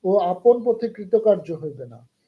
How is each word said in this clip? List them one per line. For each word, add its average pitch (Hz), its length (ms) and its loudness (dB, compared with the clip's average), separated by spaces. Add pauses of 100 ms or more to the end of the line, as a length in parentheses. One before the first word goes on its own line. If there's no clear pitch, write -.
ও 196 140 2
আপন 196 460 2
পথে 226 260 -2
কৃতকার্য 208 600 0
হইবে 139 340 -12
না, 117 220 -20 (200)